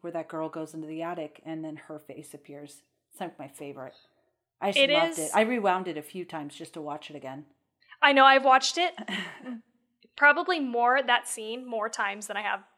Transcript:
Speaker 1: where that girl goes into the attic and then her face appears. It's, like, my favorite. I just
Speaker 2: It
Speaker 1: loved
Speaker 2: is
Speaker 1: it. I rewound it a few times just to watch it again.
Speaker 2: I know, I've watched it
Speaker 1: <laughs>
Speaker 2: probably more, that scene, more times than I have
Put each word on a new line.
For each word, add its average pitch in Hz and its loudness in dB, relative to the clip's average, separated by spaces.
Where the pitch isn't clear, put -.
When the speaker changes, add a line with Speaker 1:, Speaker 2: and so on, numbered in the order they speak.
Speaker 1:
where 170 -10
that 160 -6
girl 160 -6
goes 156 -10
into 156 -10
the 160 -10
attic 170 -8
and 160 -8
then 156 -10
her 156 -16
face 151 -18
appears. 143 -18
It's, - -20
like, 175 -10
my 135 -14
favorite. 139 -14
I 196 0
just 202 0
Speaker 2:
It 269 4
Speaker 1:
loved 330 2
Speaker 2:
is 311 -8
Speaker 1:
it. 156 -4
I 214 6
rewound 202 0
it 160 -8
a 151 -8
few 180 -12
times 147 -12
just - -16
to 165 -12
watch 147 -10
it 147 -16
again. 135 -14
Speaker 2:
I 285 8
know, 269 8
I've 269 8
watched 262 6
it 349 0
Speaker 1:
<laughs> 220 -10
Speaker 2:
probably 320 4
more, 247 2
that 240 0
scene, 233 -10
more 226 -4
times 208 -6
than 202 -10
I 208 -6
have 202 -4